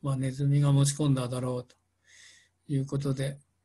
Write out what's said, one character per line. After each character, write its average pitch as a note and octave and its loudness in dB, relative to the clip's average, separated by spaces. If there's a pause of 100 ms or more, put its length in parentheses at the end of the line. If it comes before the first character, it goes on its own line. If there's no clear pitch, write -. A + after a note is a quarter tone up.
ま C#3 -4
あ、 C3+ -2
ネ C3 -2
ズ C#3 -2
ミ C#3+ 4
が C#3+ 4
持 C#3 6
ち C#3 -2
込 D3+ 0
ん C3 6
だ B2+ -2
だ B2+ -4
ろ B2+ -4
う B2 -8
と - -20 (880)
い C#3 -2
う C3+ -2
こ C#3 -6
と C#3 -2
で、 C3+ -6 (260)